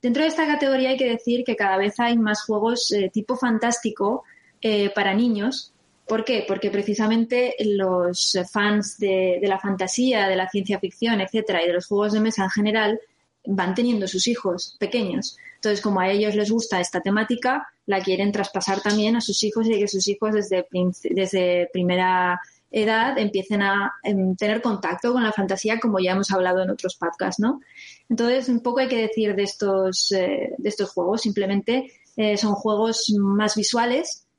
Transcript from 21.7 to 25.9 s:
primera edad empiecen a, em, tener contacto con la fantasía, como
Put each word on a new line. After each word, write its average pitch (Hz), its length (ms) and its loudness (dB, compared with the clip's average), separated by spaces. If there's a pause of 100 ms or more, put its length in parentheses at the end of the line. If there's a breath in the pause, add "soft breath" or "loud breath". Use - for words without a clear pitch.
primera 180 680 2 (300 loud breath)
edad 226 480 0
empiecen 202 440 0
a, 196 300 0 (100)
em, 190 340 0
tener 214 260 0
contacto 240 500 -2
con 247 100 2
la 220 100 0
fantasía, 202 480 -2
como 214 180 0